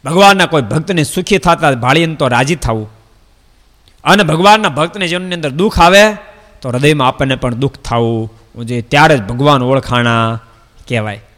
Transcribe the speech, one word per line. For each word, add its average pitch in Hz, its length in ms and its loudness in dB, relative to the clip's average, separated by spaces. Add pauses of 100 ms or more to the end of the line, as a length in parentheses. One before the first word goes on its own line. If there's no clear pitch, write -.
ભગવાનના 190 420 4
કોઈ 160 160 0
ભક્તને 151 420 -2
સુખી 185 340 -2
થતા 165 340 0
ભાળીને 143 420 0
તો 139 140 -2
રાજી 131 280 0
થવું, 113 340 -6 (1120)
અને 196 180 4
ભગવાનના 196 460 2
ભક્તને 170 400 -4
જીવનની 180 260 -6
અંદર 156 160 -6
દુઃખ 175 300 -2
આવે 196 340 6 (480)
તો 131 60 -8
હૃદયમાં 139 400 0
આપણને 135 280 -2
પણ 123 180 -6
દુઃખ 135 220 -4
થવું 113 560 -4 (320)
જોઈએ, 120 180 -6
ત્યારે 143 360 4
જ 110 40 -4
ભગવાન 127 400 0
ઓળખાણા 120 800 -2 (480)
કહેવાય. 107 320 -6 (180)